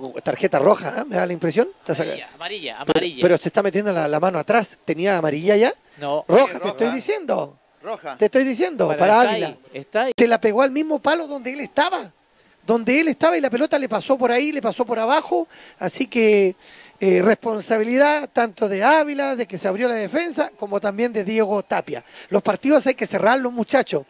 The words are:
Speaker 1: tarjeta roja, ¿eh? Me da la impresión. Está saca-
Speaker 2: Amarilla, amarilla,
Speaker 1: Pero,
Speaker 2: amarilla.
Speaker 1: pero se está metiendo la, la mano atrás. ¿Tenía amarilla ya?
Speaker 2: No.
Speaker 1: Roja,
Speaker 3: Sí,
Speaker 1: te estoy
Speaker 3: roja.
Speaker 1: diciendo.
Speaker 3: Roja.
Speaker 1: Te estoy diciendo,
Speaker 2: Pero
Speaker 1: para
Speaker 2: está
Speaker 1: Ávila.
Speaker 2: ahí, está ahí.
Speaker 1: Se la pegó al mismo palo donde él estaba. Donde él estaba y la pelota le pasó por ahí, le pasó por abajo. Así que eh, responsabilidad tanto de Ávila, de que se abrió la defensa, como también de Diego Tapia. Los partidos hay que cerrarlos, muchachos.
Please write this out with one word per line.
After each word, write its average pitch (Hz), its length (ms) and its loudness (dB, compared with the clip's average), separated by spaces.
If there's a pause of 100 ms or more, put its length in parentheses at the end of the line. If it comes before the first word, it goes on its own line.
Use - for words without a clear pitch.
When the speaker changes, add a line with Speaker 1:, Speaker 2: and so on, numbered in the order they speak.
(220)
Speaker 1:
tarjeta 147 360 -2
roja, 165 420 2
¿eh? 277 80 -8
Me 208 80 -6
da 180 100 0
la 175 60 -6
impresión. 170 360 0 (120)
Está 160 140 -6
saca- 156 180 -4
Speaker 2:
Amarilla, 127 220 -10
amarilla, 165 500 -10
Speaker 1:
Pero, 156 140 0
Speaker 2:
amarilla. 156 240 -2
Speaker 1:
pero 175 160 4
se - 100 -6
está 202 140 0
metiendo 202 300 -2
la, 160 160 -2
la 151 120 -2
mano 180 180 0
atrás. 208 460 -2
¿Tenía 180 320 0
amarilla 160 400 0
ya? 233 180 4 (240)
Speaker 2:
No. 143 300 -4
Speaker 1:
Roja, 190 260 4
Speaker 3:
Sí, 156 60 -10
Speaker 1:
te 175 80 -4
estoy - 180 -2
Speaker 3:
roja. 240 100 -2
Speaker 1:
diciendo. 240 640 -4 (240)
Speaker 3:
Roja. 165 360 -10
Speaker 1:
Te 214 80 4
estoy 262 180 2
diciendo, 262 440 -2
Speaker 2:
Pero 151 100 -2
Speaker 1:
para 190 140 4 (100)
Speaker 2:
está - 100 4
Speaker 1:
Ávila. 202 160 -2
Speaker 2:
ahí, 131 100 -14 (160)
está 139 300 -4
ahí. 254 140 -2
Speaker 1:
Se 233 80 6
la 226 140 2
pegó 220 220 2
al 277 100 2
mismo 311 260 -2
palo 320 280 0
donde 262 260 -10
él 285 80 -10
estaba. 294 520 -2 (540)
Donde 233 340 2
él 330 80 2
estaba 320 300 2
y - 20 0
la 277 100 0
pelota 285 280 0
le 262 100 -4
pasó 240 300 -2
por 240 120 2
ahí, 285 220 0
le 285 80 -6
pasó 226 240 -4
por 226 140 -2
abajo. 311 500 0 (300)
Así 208 280 -6
que 208 480 2 (460)
eh, 185 220 4
responsabilidad 226 1080 0
tanto 233 360 -2
de 196 140 -2
Ávila, 277 540 2
de 233 100 -4
que 190 100 -12
se 196 120 -4
abrió 208 180 -2
la 240 80 -2
defensa, 269 640 -4
como 202 220 -4
también 214 320 -2
de 214 100 -2
Diego 208 400 0
Tapia. - 420 -6 (240)
Los 202 140 2
partidos 269 460 2
hay 262 60 0
que 214 120 -4
cerrarlos, 240 460 0
muchachos. 226 580 0